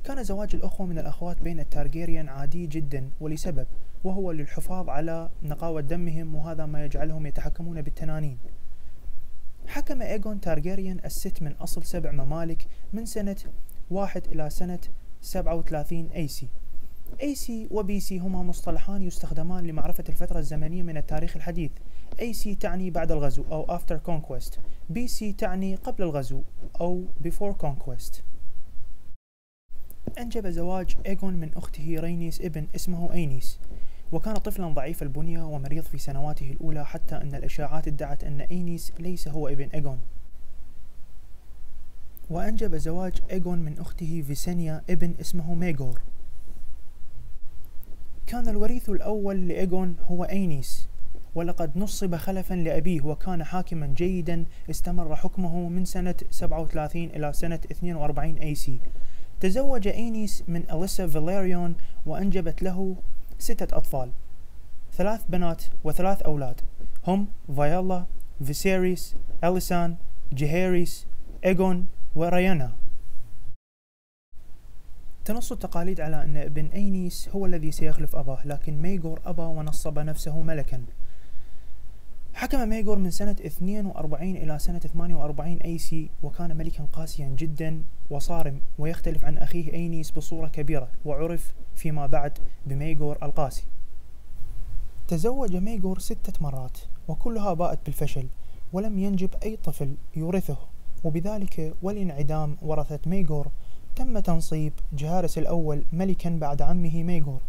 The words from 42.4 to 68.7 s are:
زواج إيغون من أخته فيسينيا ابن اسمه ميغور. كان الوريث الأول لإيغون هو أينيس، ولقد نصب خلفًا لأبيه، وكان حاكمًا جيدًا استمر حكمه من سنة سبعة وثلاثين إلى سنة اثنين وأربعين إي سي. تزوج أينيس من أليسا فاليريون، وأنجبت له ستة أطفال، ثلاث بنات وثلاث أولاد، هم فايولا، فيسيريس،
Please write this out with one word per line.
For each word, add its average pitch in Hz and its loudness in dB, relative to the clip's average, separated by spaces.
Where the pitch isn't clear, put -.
زواج 175 0
إيغون 175 0
من 156 -2
أخته 165 -6
فيسينيا 156 -4
ابن 170 6
اسمه 170 2
ميغور. 143 2
كان 233 2
الوريث 220 4
الأول 202 2
لإيغون 185 2
هو 175 4
أينيس، 175 2
ولقد 170 0
نصب 196 -2
خلفًا 190 -4
لأبيه، 160 2
وكان 151 0
حاكمًا 170 -4
جيدًا 170 0
استمر 165 2
حكمه 175 0
من 180 -2
سنة 175 -2
سبعة 165 2
وثلاثين 156 -2
إلى 147 -6
سنة 165 -2
اثنين 175 -4
وأربعين 147 0
إي 151 0
سي. 131 4
تزوج 233 6
أينيس 220 2
من 170 -2
أليسا 180 0
فاليريون، 175 4
وأنجبت 175 0
له 190 0
ستة - 4
أطفال، 135 2
ثلاث 214 0
بنات 175 2
وثلاث 180 4
أولاد، 139 2
هم 202 0
فايولا، 180 2
فيسيريس، 185 -2